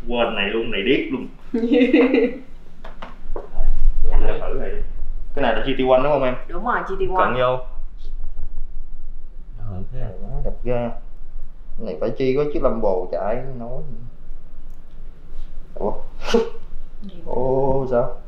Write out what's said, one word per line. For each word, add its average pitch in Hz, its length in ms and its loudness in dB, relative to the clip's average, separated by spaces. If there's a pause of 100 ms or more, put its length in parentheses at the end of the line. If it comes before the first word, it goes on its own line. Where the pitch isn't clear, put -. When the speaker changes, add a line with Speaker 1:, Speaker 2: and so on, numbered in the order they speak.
Speaker 1:
quên 117 280 -2
này 101 140 -2
luôn, 113 220 -4
này 98 140 -4
điếc 139 140 2 (120)
luôn. 127 160 -8 (260)
Speaker 2:
<laughs> 226 80 -2 (2500)
Speaker 1:
Để - 380 10
thử - 180 0
này 104 100 0
đi. - 120 0 (540)
Cái - 80 2
này 117 120 2
là - 100 2
G 131 120 0
T 131 120 0
one 131 140 6
đúng 147 80 0
không 139 120 0
em? 127 120 0 (120)
Speaker 2:
Đúng 175 180 -4
rồi, 226 140 -2 (100)
G - 20 -6
T 185 240 -2
one. 185 100 0
Speaker 1:
Cận - 120 -2
vô. 127 200 0 (2000)
Speaker 3:
Ờ, - 60 -4 (100)
ok. 92 180 -6 (520)
Speaker 1:
Đẹp 104 60 2 (120)
ghê. 120 260 0 (880)
Cái 113 80 -2
này 92 160 -8
phải 104 160 -2
chi 131 180 0
có 147 80 0 (100)
chiếc 160 100 0
Lambo 113 260 0 (220)
chạy 95 240 -4 (240)
nói. 117 220 -6 (1900)
Ủa? 104 200 -4 (1080)
Speaker 2:
Gì? - 240 -10
Speaker 1:
Ồ, 131 680 0
sao? 123 260 0 (100)